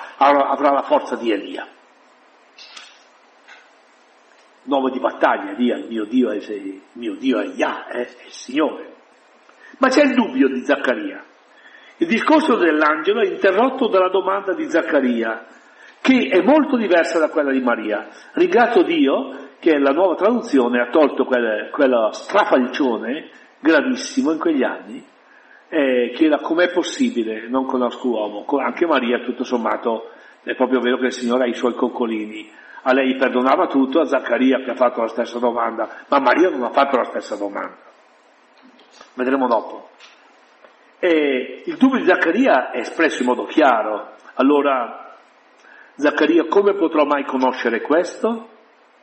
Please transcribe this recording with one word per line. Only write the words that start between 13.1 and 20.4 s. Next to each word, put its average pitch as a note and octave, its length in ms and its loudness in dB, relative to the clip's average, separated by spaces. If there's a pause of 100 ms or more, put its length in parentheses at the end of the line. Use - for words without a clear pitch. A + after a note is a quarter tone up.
è G3+ 60 2
interrotto G#3+ 600 0
dalla F#3 220 2
domanda F#3+ 440 -2
di D#3 160 -6
Zaccaria, B2 800 -2 (520)
che B3+ 320 2
è F#3 100 4
molto C4+ 360 4
diversa F3+ 400 2
da D#3 120 2
quella C#3+ 220 0
di C3 100 0
Maria. A2 460 -2 (260)
Ringrazio F3+ 500 4
Dio E3 720 -2
che D#3 220 2
la C#3 120 4
nuova E3+ 220 2
traduzione C#3+ 680 2